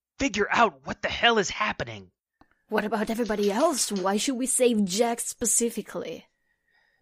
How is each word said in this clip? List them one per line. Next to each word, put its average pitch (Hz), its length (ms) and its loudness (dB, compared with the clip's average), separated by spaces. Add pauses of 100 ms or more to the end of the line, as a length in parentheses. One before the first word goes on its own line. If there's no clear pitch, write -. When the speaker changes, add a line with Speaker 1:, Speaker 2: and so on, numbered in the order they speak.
(200)
Speaker 1:
figure 208 320 0
out 190 340 2
what 202 160 -8
the - 60 -2
hell 233 300 2
is 185 120 0
happening. 117 600 -6 (560)
Speaker 2:
What 208 160 0
about 214 260 -2
everybody 208 400 0
else? 262 400 0
Why 196 260 0
should 247 200 0
we 247 100 -4
save 240 380 4
Jax 233 420 0
specifically? 214 1000 -4 (760)